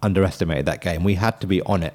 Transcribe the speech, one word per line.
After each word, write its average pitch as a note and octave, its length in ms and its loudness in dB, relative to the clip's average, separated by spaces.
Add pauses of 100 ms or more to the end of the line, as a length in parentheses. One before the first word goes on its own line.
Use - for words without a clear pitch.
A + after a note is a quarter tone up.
underestimated F2+ 680 2
that D#2+ 120 -2
game. E2+ 240 -4
We G2+ 120 2
had A2 260 -2
to G#2 60 -6
be F#2 160 2
on F#2+ 200 0
it D#2 100 -6